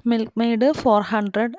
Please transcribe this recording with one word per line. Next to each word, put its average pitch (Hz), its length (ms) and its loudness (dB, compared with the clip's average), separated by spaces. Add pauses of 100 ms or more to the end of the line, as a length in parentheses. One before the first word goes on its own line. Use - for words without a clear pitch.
മിൽക്ക് 226 300 -2
മെയ്ഡ് 233 360 2
ഫോർ 214 300 2
ഹൺഡ്രഡ് 214 560 -2